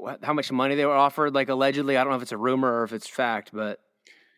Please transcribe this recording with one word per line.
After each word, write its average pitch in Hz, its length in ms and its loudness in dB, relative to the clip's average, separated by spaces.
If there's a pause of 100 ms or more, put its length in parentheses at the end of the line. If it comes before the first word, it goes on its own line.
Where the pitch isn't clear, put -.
wh-, 123 240 -12
how 147 80 0
much 147 180 -2
money 135 240 0
they 143 120 0
were 143 100 2
offered? 143 380 2
Like, 135 160 0
allegedly, 139 480 2
I 123 40 4
don't 135 100 0
know 131 40 0
if 123 60 -4
it's 123 100 -10
a 110 60 -8
rumor 127 420 2
or 117 40 0
if 110 100 -8
it's 110 120 -10
fact, 117 460 -2
but 107 260 -6 (600)